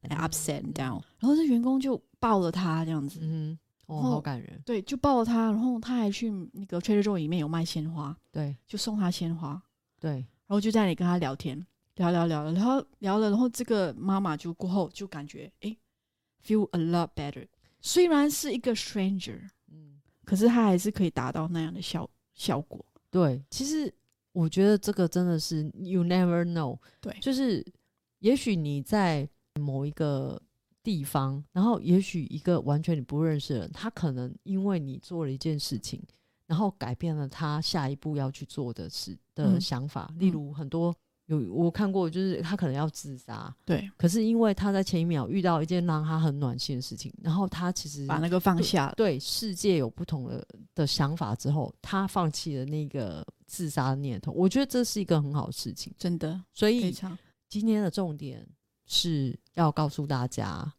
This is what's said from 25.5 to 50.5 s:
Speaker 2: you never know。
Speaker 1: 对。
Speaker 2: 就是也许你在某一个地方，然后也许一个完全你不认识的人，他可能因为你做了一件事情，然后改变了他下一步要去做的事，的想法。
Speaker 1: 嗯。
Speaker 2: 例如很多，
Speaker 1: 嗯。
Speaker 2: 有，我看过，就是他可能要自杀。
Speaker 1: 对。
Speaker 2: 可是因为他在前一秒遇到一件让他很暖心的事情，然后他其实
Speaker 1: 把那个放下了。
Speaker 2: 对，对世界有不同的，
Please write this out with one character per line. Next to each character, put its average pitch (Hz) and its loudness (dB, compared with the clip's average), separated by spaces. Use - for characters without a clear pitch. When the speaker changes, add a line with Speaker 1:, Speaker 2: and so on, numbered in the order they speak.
Speaker 2:
you 185 0
never 175 4
know。 160 -2
Speaker 1:
对。 - -10
Speaker 2:
就 269 0
是 254 0
也 220 4
许 240 2
你 147 0
在 160 2
某 139 -2
一 147 -4
个 139 -2
地 175 -2
方， 139 -2
然 185 2
后 233 4
也 175 6
许 185 -2
一 151 -6
个 170 2
完 147 2
全 165 0
你 135 -4
不 143 -2
认 156 2
识 143 -4
的 120 0
人， 82 -8
他 - -6
可 165 -2
能 127 -6
因 190 -2
为 196 2
你 135 -6
做 165 -4
了 135 -2
一 135 -4
件 151 -2
事 135 -4
情， - -8
然 160 0
后 196 2
改 - -6
变 170 -2
了 147 -2
他 151 -4
下 156 -2
一 139 -4
步 151 -6
要 135 -2
去 139 -12
做 123 -8
的 82 -10
事， - -10
的 151 4
想 135 -4
法。 - -10
Speaker 1:
嗯。 165 -12
Speaker 2:
例 190 4
如 147 -4
很 143 -8
多， 170 0
Speaker 1:
嗯。 170 -4
Speaker 2:
有， 127 -2
我 170 4
看 202 0
过， 185 2
就 170 -4
是 190 0
他 170 -2
可 196 0
能 135 0
要 147 0
自 139 -10
杀。 110 -12
Speaker 1:
对。 196 0
Speaker 2:
可 175 4
是 214 2
因 226 4
为 214 4
他 196 0
在 196 2
前 185 0
一 165 2
秒 143 0
遇 185 0
到 170 2
一 - 0
件 175 0
让 156 2
他 160 0
很 151 2
暖 127 0
心 139 -4
的 123 -4
事 - -10
情， - -10
然 165 0
后 190 2
他 180 -2
其 - -6
实 143 -8
Speaker 1:
把 156 0
那 160 0
个 180 2
放 180 4
下 156 2
了。 - -6
Speaker 2:
对， 196 4
对 131 -4
世 208 -4
界 185 4
有 123 2
不 170 -8
同 135 -4
的， - -8